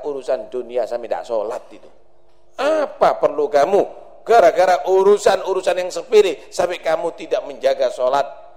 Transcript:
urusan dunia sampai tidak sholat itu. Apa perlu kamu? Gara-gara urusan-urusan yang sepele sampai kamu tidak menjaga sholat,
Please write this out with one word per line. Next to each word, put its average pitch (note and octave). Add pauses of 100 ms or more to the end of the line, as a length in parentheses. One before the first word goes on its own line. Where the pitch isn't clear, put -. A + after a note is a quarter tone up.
urusan C3
dunia A#2+
sampai A#2
tidak F2+
sholat A2 (120)
itu. - (640)
Apa C#4
perlu D3
kamu? D#3+ (420)
Gara-gara F3+
urusan-urusan F#3+
yang F3+
sepele G3
sampai F3
kamu E3
tidak D3+
menjaga C3+
sholat, C3+